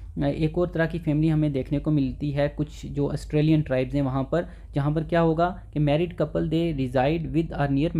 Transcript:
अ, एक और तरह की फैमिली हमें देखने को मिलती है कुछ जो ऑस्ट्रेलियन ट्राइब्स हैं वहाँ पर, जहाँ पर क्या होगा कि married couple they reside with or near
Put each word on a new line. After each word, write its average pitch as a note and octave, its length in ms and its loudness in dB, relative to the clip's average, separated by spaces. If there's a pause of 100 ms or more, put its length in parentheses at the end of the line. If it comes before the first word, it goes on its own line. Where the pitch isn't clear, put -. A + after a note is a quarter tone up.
(180)
अ, D3 80 0
एक D#3 320 0
और F3 160 0
तरह E3 120 2
की E3 140 -6
फैमिली D#3 280 2
हमें D3+ 240 2
देखने C3+ 280 -2
को D#3 120 0
मिलती C#3+ 400 0
है C#3+ 160 0
कुछ - 380 -6
जो C#3 240 -2
ऑस्ट्रेलियन D3+ 520 2
ट्राइब्स C3 340 -2
हैं C#3+ 60 2
वहाँ C3 300 -2
पर, F3 140 0 (300)
जहाँ D3 180 0
पर D#3 100 0
क्या E3 160 2
होगा E3 440 2 (100)
कि D3 60 -2
married D3+ 420 2
couple D#3+ 320 0
they E3 260 0
reside C3+ 560 0
with D#3+ 260 0
or C#3+ 100 2
near C#3+ 280 2